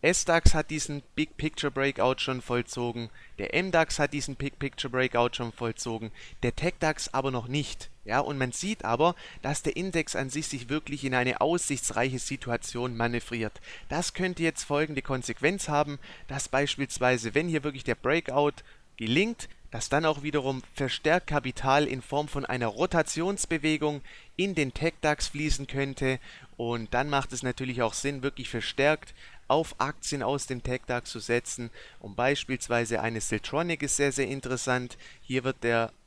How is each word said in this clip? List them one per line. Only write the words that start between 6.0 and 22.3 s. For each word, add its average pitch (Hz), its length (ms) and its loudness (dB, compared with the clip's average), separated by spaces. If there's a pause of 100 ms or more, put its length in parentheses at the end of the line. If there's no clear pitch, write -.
der 123 140 2
tech 175 240 0
dax - 340 0
aber 135 160 0
noch 120 180 -4
nicht. - 440 -4 (120)
Ja, 113 160 2
und 139 200 -2
man 123 120 0
sieht - 320 -4
aber, 139 320 4 (280)
dass 143 180 -2
der - 160 -2
Index 165 380 -2
an 131 160 -2
sich 151 160 -4
sich 120 220 -8
wirklich 143 340 -4
in 131 100 0
eine 127 260 2
aussichtsreiche 135 760 2
Situation 120 800 -4
manövriert. 117 640 -2 (280)
Das 165 260 0
könnte 180 260 0
jetzt 165 220 0
folgende 147 400 0
Konsequenz 135 640 -2
haben, 147 300 2 (280)
dass 139 220 -6
beispielsweise, 127 840 2
wenn 160 120 4
hier 156 160 0
wirklich 135 200 -4
der 123 100 0
Breakout 147 680 2 (340)
gelingt, 160 520 2 (200)
dass - 180 -6
dann 151 180 2
auch 151 160 2
wiederum 135 420 0 (100)
verstärkt 151 540 2
Kapital 135 600 4
in 127 140 -4
Form 147 260 -2
von 139 180 -4